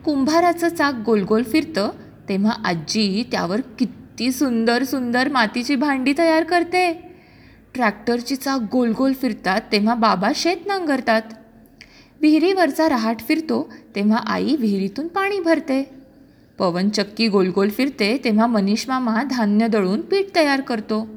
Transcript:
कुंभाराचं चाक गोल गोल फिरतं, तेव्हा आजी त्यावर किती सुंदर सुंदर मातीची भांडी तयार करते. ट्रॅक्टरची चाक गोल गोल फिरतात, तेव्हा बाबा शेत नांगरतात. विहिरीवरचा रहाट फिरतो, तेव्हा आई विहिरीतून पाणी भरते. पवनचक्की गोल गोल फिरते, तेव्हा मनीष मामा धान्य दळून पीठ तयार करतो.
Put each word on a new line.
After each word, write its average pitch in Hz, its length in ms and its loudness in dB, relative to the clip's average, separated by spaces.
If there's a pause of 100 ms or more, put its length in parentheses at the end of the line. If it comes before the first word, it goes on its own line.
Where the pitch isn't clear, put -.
कुंभाराचं 330 640 2
चाक 294 260 0 (120)
गोल 214 160 2
गोल 214 200 2
फिरतं, 311 480 -2 (380)
तेव्हा 202 240 2 (120)
आजी 190 680 -2
त्यावर 185 280 -2 (180)
किती 240 540 -4
सुंदर 240 520 0
सुंदर 254 440 -2
मातीची 240 480 0
भांडी 269 420 0
तयार 330 260 4
करते. 349 480 0 (800)
ट्रॅक्टरची 240 640 -2
चाक 269 240 -2 (120)
गोल 240 200 2
गोल 269 200 2
फिरतात, 214 480 -2 (120)
तेव्हा 214 220 2
बाबा 208 400 2
शेत 339 220 0 (100)
नांगरतात. 277 560 0 (1000)
विहिरीवरचा 311 680 4
रहाट 226 320 0
फिरतो, 311 520 -2 (220)
तेव्हा 208 220 2
आई 202 400 -2
विहिरीतून 202 520 -2
पाणी 392 320 -2
भरते. 277 500 0 (680)
पवनचक्की 202 680 0
गोल 185 220 2
गोल 196 200 0
फिरते, 254 540 -2
तेव्हा 220 220 4
मनीष 214 420 0
मामा 247 340 -2
धान्य 226 460 0
दळून 214 320 0
पीठ 392 340 -2
तयार 285 260 2
करतो. 220 460 -6 (100)